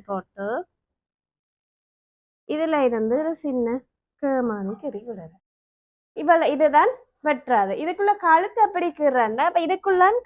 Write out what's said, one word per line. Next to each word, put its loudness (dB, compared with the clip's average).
போட்டு -10
இதுல -2
இருந்து -2
ஒரு -4
சின்ன -2
கேமானி -4
கீறி -8
விடுறது. -16
இவ்வளவு, 2
இதுதான் 4
வெட்டுறது. 0
இதுக்குள்ள -2
கழுத்து 2
எப்படி -2
கீறன்னா, 0
அப்ப 0
இதுக்குள்ளான் 2